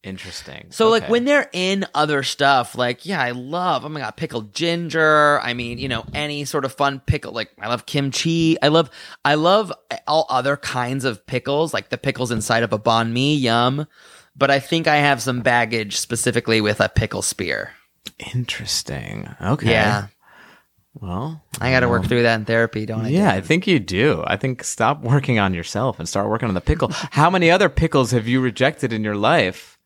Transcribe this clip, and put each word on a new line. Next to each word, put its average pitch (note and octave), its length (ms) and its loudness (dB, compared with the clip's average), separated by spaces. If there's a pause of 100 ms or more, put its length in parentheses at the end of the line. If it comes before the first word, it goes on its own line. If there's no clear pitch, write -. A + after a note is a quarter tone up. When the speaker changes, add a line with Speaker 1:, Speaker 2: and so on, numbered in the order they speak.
Speaker 1:
Interesting. F#2 680 -14
Speaker 2:
So, A3+ 200 2
like, A3+ 140 2
Speaker 1:
Okay. - 80 0
Speaker 2:
when A#3+ 120 2
they're C#4+ 280 2
in F#3+ 420 -2
other D3+ 280 2
stuff, C3+ 540 2
like, B2 300 -2
yeah, F3+ 160 -4
I B2 80 -2
love, C#3+ 540 -4
oh D3+ 40 -12
my D3+ 120 -10
God, A2 160 -8
pickled A2+ 380 -8
ginger. D#3 880 2
I A#2+ 120 -4
mean, A#2+ 240 -8
you C3+ 100 -6
know, A2+ 240 -4
any D3 320 -6
sort C#3 200 -4
of C3 100 -6
fun C#3 320 0
pickle. D3+ 260 -2
Like, A2+ 180 -6 (100)
I G#2+ 80 -8
love A#2+ 180 -4
kimchi. D#3+ 760 2
I C#3+ 60 4
love, D#3 220 4 (340)
I C#3+ 100 4
love F3+ 380 2 (340)
all D#3 220 2
other C3 300 0
kinds B2+ 460 -4
of A#2 220 -4
pickles, C#3 460 -2
like G2+ 160 -4
the B2 100 -6
pickles B2+ 320 -2
inside A#2 340 0
of G#2 80 -2
a G#2+ 60 0
banh A2+ 340 2
mi. C3+ 240 2
Yum. B2+ 500 2 (500)
But C#3 140 2
I C#3 100 4
think E3 260 -2
I D3+ 100 4
have C#3+ 260 2
some B2 180 -2
baggage A#2 560 0
specifically A#2 640 0
with G#2 200 0
a G#2+ 100 4
pickle - 320 -2
spear. C2+ 500 -6 (640)
Speaker 1:
Interesting. C#2 920 -8 (140)
Okay. A2+ 280 0
Speaker 2:
Yeah. G#2+ 360 2 (880)
Speaker 1:
Well, A#2 480 -8 (180)
Speaker 2:
I B2+ 120 -2
gotta B2 160 2
work A#2 140 2
Speaker 1:
um, F2+ 60 -2
Speaker 2:
through A#2+ 140 2
that A2+ 140 4
in A2 100 -4
therapy, A2+ 400 0
don't A2 200 -4
I, - 20 -4
Speaker 1:
Yeah, F3+ 200 2
I G#2+ 60 2
Speaker 2:
David? F#2 140 -4
Speaker 1:
think F3 180 2
you F3 140 4
do. G#2+ 460 0
I F#2+ 100 0
think B2+ 280 -4
stop C3+ 380 0
working C3 360 2
on G2 140 4
yourself G2+ 460 -4
and E2+ 100 -8
start G2+ 220 -2
working A2 180 -2
on F#2+ 60 0
the F2+ 80 0
pickle. D#3 260 0
<laughs> - 220 -8
How D3+ 180 4
many F3 220 4
other F3+ 180 4
pickles C#3 440 2
have A2+ 160 0
you B2+ 120 2
rejected B2 540 0
in A2 100 -2
your G#2 120 -2
life? G#2+ 680 0